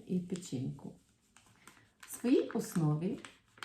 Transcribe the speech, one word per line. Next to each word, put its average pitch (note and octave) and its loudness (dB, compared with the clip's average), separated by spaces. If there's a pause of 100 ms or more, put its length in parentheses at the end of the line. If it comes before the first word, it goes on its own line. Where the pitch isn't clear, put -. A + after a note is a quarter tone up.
і F3+ 2
печінку. C#3+ -6 (1080)
В - -18
своїй C4+ 4
основі E3+ 0 (440)